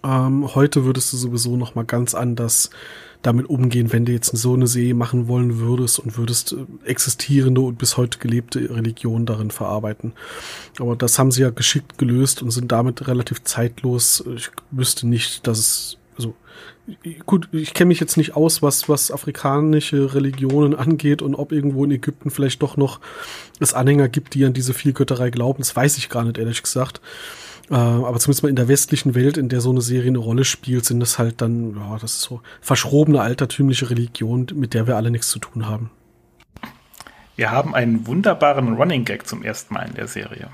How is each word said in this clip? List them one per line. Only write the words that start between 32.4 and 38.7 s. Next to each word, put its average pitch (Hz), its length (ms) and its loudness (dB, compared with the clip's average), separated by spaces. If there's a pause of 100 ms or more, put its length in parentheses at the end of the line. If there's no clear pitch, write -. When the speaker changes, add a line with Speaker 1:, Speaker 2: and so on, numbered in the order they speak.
Speaker 1:
verschrobene, 143 640 4
altertümliche 123 680 0
Religion, 120 640 -2
mit 131 200 -4
der 113 120 2
wir 120 120 2
alle 113 140 0
nichts 117 180 -2
zu - 100 -4
tun 113 300 -8
haben. 110 200 -6 (1500)
Speaker 2:
Wir 110 140 0
haben 139 220 0
einen 113 320 2
wunderbaren 143 720 2